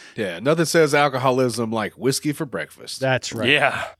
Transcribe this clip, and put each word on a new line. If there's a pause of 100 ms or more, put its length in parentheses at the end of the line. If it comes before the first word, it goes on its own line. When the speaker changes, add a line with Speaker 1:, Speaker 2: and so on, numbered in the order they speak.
(160)
Speaker 1:
Yeah,
nothing
says
alcoholism
like
whiskey
for
breakfast.
Speaker 2:
That's
right.
Speaker 3:
Yeah. (140)